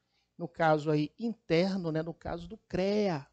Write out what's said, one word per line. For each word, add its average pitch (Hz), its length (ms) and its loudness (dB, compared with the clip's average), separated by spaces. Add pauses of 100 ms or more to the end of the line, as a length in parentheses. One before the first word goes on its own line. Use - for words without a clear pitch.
(380)
no 170 120 -8
caso 156 420 2
aí 151 260 0
interno, 190 760 0
né, 160 100 -2
no 165 100 -8
caso 170 320 -10
do 202 120 -14
crea 190 760 -2